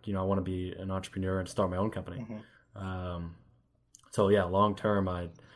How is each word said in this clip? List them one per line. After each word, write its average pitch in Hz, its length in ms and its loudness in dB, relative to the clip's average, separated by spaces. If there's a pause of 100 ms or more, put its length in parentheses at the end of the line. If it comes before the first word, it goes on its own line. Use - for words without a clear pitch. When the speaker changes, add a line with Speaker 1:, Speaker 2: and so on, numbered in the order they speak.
Speaker 1:
you 107 80 -4
know, 95 80 0
I 92 60 0
wanna 98 160 2
be 92 360 -4
an 95 120 -6
entrepreneur 95 500 -2
and 90 80 -6
start 95 220 0
my 90 80 -2
own 104 120 0
company. 90 300 -8
Speaker 2:
Mm-hmm. 107 680 -12
Speaker 1:
Um, 87 500 -6 (720)
so 101 180 4
yeah, 98 160 6
long 98 320 4
term, 101 320 2
I, 90 200 -4 (280)